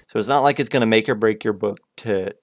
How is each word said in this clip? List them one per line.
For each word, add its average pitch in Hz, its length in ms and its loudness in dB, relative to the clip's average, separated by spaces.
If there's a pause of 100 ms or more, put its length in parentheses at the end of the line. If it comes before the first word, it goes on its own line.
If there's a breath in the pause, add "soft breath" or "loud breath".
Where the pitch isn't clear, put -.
(120)
So 127 80 -4
it's 104 80 -4
not 135 140 0
like 139 180 2
it's 135 100 -4
gonna 123 160 2
make 110 240 4
or 123 60 0
break 107 280 0
your 107 100 0
book 98 260 -4 (180)
to, 98 460 -4